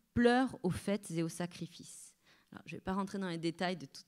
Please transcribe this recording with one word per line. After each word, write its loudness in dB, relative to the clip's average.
pleure 6
aux 4
fêtes -2
et 2
aux 0
sacrifices ? » -8
Alors, -16
je -10
vais -10
pas -2
rentrer -2
dans -2
les -2
détails 0
de -12
tout, -14